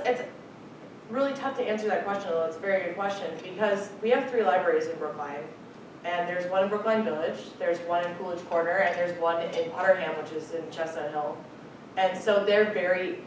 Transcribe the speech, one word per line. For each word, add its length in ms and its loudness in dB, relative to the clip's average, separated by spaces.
it's 160 2
really 240 0
tough 240 -4
to 60 2
answer 240 0
that 180 2
question, 260 -2
although 140 2
it's 120 -4
a 20 -12
very 240 2
good 120 -4
question, 320 -2
because 480 0
we 100 2
have 180 4
three 140 2
libraries 440 4
in 100 -4
Brookline. 460 -6
And 240 0
there's 200 -2
one 140 4
in 60 0
Brookline 340 2
Village, 340 -2
there's 200 2
one 260 0
in 100 -4
Coolidge 340 -6
Corner, 280 2
and 180 4
there's 240 0
one 220 2
in 300 -2
Putterham, 500 4
which 100 -8
is 220 -8
in 180 -4
Chestnut 400 -4
Hill. 240 -2
And 200 4
so 280 4
they're 260 6
very 560 0